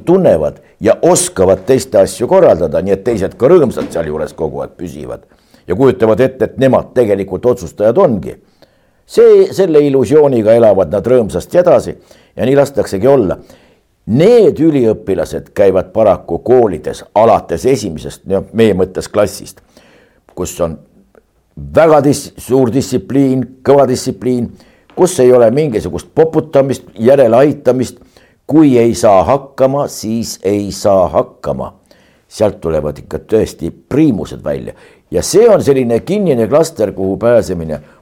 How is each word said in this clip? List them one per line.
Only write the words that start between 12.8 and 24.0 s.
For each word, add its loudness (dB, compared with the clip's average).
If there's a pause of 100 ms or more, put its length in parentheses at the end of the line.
olla. 0 (680)
Need 2
üliõpilased -2
käivad 2
paraku 0
koolides 0 (140)
alates 0
esimesest, -6
no, -2 (100)
meie 2
mõttes -4
klassist, -4 (760)
kus -10
on -6 (1000)
väga 4
dis-, -2
suur 0
distsipliin, -2 (220)
kõva 4
distsipliin, -6 (440)